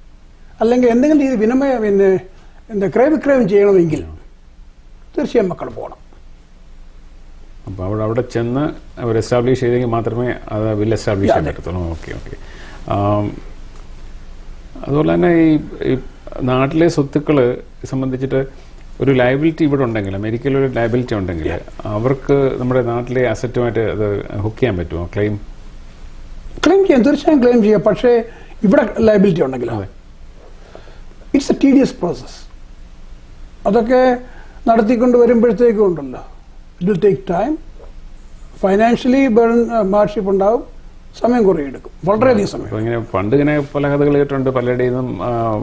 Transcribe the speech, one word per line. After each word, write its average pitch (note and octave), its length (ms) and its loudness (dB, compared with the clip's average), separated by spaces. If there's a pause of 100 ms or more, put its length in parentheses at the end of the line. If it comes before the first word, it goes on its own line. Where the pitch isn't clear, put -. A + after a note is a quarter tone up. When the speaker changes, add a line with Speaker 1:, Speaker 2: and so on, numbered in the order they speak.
(600)
Speaker 1:
അല്ലെങ്കിൽ B3 280 4
എന്തെങ്കിലും C#4+ 340 4
രീതി C4+ 120 0
വിനിമയ, B3+ 420 2
പിന്നെ G3 420 4 (500)
എന്താ G3+ 180 -2
ക്രയവിക്രയം B3+ 640 2
ചെയ്യണമെങ്കിൽ F#3+ 560 4 (1120)
തീർച്ചയായും A3+ 320 0
മക്കൾ D#3+ 200 -8
പോകണം. - 280 -14 (1700)
Speaker 2:
അപ്പൊ F#2 160 -10
അവിടെ, G#2+ 200 -4
അവിടെ A2+ 180 -2
ചെന്ന് A#2+ 520 -2 (280)
അവർ A2+ 160 0
എസ്റ്റാബ്ലിഷ് A#2+ 420 0
ചെയ്തെങ്കിൽ B2 280 0
മാത്രമേ A#2 480 -2 (160)
അത് A2 220 -2
വില്ല് G#2 240 0
എസ്റ്റാബ്ലിഷ് G2+ 320 0
ചെയ്യാൻ - 140 2
Speaker 1:
അതെ. D2+ 80 -6
Speaker 2:
പറ്റത്തുള്ളൂ. F2 300 -8
ഓക്കെ, E2 300 -8
ഓക്കെ. - 260 -12 (540)
ആം, G2+ 400 0 (1600)
അതുപോലെ D#3 260 0
തന്നെ F3 220 4
ഈ, D#3+ 240 4 (340)
ഈ B2+ 40 0 (440)
നാട്ടിലെ C3+ 460 2
സ്വത്തുക്കൾ C#3+ 680 0 (280)
സംബന്ധിച്ചിട്ട് C3 600 -4 (560)
ഒരു C3+ 100 2
ലയബിലിറ്റി C#3 520 2
ഇവിടെ C#3+ 200 2
ഉണ്ടെങ്കിൽ, G#2+ 320 -4
അമേരിക്കയിൽ A#2 420 -2
ഒരു C3+ 100 2
ലയബിലിറ്റി A#2+ 480 0
ഉണ്ടെങ്കിൽ F2+ 320 -4
Speaker 1:
Yeah. - 120 -4 (260)
Speaker 2:
അവർക്ക് C3+ 760 0
നമ്മുടെ B2+ 220 0
നാട്ടിലെ B2 480 -2
അസറ്റുമായിട്ട് A2+ 500 -2
അത് G#2 580 -2
hook G#2+ 200 -6
ചെയ്യാൻ A2+ 200 0
പറ്റുമോ? E2+ 360 -6
Claim? G#2 260 -2 (1300)
Speaker 1:
Claim F#4+ 220 4
ചെയ്യാം, C4+ 160 4
തീർച്ചയായും D4 380 2
claim A#3+ 200 4
ചെയ്യാം. G#3 200 4
പക്ഷേ A#3 440 2 (380)
ഇവിടെ G#3 240 4 (120)
ലയബിലിറ്റി G3+ 420 4
ഉണ്ടെങ്കിൽ B2+ 300 -2
Speaker 2:
അതെ. G2+ 160 -6 (1500)
Speaker 1:
it's C#4 140 -2
a - 120 0
tedious C#4 200 6
process. - 640 -6 (1200)
അതൊക്കെ B3 520 2 (480)
നടത്തിക്കൊണ്ട് A#3 500 4
വരുമ്പോഴത്തേക്കും A#3 680 4
ഉണ്ടല്ലോ, C#3+ 380 -4 (600)
it F3+ 60 2
will G3+ 160 2
take G3 80 6
time. G#3 440 -2 (1040)
Financially A#3 680 4
ബേൺ, A#3 440 4
ആ, A#3 100 2
ഹാർഡ്ഷിപ്പ് G3+ 480 2
ഉണ്ടാവും, G3 480 0 (440)
സമയം A#3+ 220 2
കുറേ F3+ 200 2
എടുക്കും, C3 280 -12 (140)
വളരെയധികം G#3+ 420 2
സമയം. B2 160 -8
Speaker 2:
അപ്പൊ A2 160 -6
ഇങ്ങനെ A#2 200 -2
പണ്ട് G2+ 360 -2
ഇങ്ങനെ D3 240 2
പല C#3+ 280 -2
കഥകൾ C#3+ 260 2
കേട്ടിട്ടുണ്ട്, C#3 360 0
പലരുടെയും B2 440 0
നിന്നും, B2 300 -4
ആ, A#2 60 -2 (340)